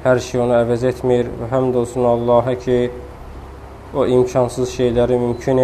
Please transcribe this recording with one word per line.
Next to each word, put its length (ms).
hər 200
şey 160
onu 160
əvəz 320
etmir. 400
Və 120
həmd 240
olsun 320
Allaha 500
ki, 200
o 120
imkansız 680
şeyləri 480
mümkün 440